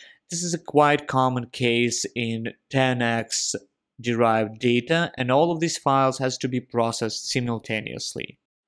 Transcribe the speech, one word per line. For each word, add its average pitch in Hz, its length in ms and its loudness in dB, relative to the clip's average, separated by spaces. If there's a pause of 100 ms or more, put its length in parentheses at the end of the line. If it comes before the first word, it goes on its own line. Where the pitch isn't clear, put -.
(300)
This 175 140 -6
is 170 100 -4
a 170 60 -4
quite 147 480 4
common 127 400 0
case 120 580 0 (100)
in 113 380 -4 (160)
ten 127 320 2
X 117 540 -2 (440)
derived 113 600 2
data, 123 580 2
and 127 140 -2
all 156 200 4
of 160 100 -2
these 165 180 -2
files 135 400 2
has 131 180 -2
to - 100 -4
be 127 120 -2
processed 117 680 -4
simultaneously. 117 1120 -6 (300)